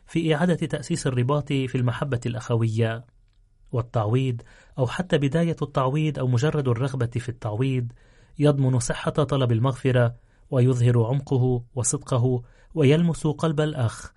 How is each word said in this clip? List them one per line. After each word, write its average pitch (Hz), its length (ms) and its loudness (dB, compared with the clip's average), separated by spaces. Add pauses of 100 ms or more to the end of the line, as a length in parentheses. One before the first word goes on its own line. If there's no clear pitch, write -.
في 160 280 0
إعادة 170 200 2
تأسيس - 520 -4
الرباط 135 420 0
في 135 260 -2
المحبة 127 520 -2
الأخوية. 113 800 -2 (680)
والتعويض، 120 680 -2 (360)
أو 131 80 2
حتى 175 320 -2
بداية 160 440 0
التعويض 143 560 -2
أو 135 80 -2
مجرد 135 420 0
الرغبة 123 380 -2
في 120 220 -6
التعويض، 120 640 -4 (460)
يضمن 135 400 4
صحة - 320 -2
طلب 135 420 0
المغفرة 123 600 2 (360)
ويظهر 123 540 4
عمقه 127 580 0 (120)
وصدقه، 127 680 0 (320)
ويلمس 160 520 4
قلب 151 340 0
الأخ 147 560 -2